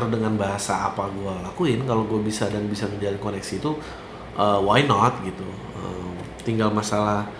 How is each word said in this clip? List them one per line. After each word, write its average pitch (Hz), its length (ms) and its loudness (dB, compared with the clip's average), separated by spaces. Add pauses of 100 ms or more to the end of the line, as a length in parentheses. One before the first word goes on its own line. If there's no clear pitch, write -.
dengan 110 320 2
bahasa 98 560 0
apa 98 160 -4
gua 98 320 -6
lakuin, 123 480 0
kalau 113 160 2
gua 107 160 0
bisa 107 240 0
dan 104 240 -2
bisa 104 160 -2
menjalin 101 320 -2
koneksi 98 400 -4
itu, 151 160 -2 (640)
eh, 101 240 6
why 110 240 6
not 113 400 4
gitu. 95 220 -8 (340)
Eh, 90 320 -6 (320)
tinggal 110 240 4
masalah 104 560 2 (140)